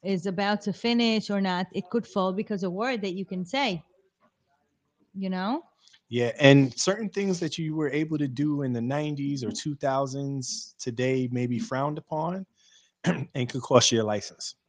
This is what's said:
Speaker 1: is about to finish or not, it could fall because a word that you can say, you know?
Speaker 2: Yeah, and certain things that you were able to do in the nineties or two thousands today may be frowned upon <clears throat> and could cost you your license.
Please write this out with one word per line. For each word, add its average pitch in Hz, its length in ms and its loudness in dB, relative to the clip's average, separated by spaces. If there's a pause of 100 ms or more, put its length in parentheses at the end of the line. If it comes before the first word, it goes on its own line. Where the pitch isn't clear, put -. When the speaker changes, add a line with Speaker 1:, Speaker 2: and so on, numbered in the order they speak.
Speaker 1:
is 185 240 -2
about 202 360 0
to 202 100 -2
finish 233 580 2
or 202 100 2
not, 185 320 0
it - 180 -6
could 233 160 -2
fall 190 260 0
because 196 300 -4
a 190 80 -2
word 220 320 -2
that 196 120 -4
you 190 100 -4
can 185 200 -6
say, 220 400 -2 (1300)
you 190 160 -4
know? 196 340 -2 (440)
Speaker 2:
Yeah, 120 300 0
and 139 400 10
certain 208 300 0
things 196 320 -2
that 165 180 -4
you 156 160 -4
were 156 160 0
able 156 280 -2
to 147 100 0
do 143 340 -2
in 131 100 0
the 120 80 0
nineties 143 640 -2
or 104 60 -2
two 143 240 -6
thousands 139 1040 -4
today 127 540 0
may 123 140 0
be 120 120 0
frowned 135 400 -2
upon 170 480 -6 (580)
<clears throat> - 0 -
and 131 440 -2
could 127 140 -6
cost - 300 6
you 120 60 4
your 110 60 2
license. - 500 -6 (140)